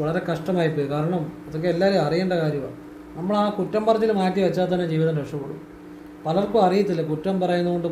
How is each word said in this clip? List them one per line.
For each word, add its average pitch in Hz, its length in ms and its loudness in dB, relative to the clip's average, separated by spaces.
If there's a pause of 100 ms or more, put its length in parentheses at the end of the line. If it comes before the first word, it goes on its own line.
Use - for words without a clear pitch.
വളരെ 165 260 0
കഷ്ടമായിപ്പോയി. 160 680 0
കാരണം 160 280 0 (240)
അതൊക്കെ 156 260 -2
എല്ലാവരും 190 340 2
അറിയേണ്ട 185 260 0 (100)
കാര്യമാണ്. 143 340 -4 (400)
നമ്മൾ 185 260 -2
ആ - 20 2 (140)
കുറ്റം 214 280 -2
പറച്ചിൽ 220 240 4 (100)
മാറ്റി 180 240 2
വെച്ചാൽ 180 280 2
തന്നെ 180 200 0
ജീവിതം 160 280 2
രക്ഷപ്പെടും. 147 380 -8 (680)
പലർക്കും 202 420 2
അറിയത്തില്ല 180 420 2
കുറ്റം 190 340 -2
പറയുന്നതുകൊണ്ട് 175 480 0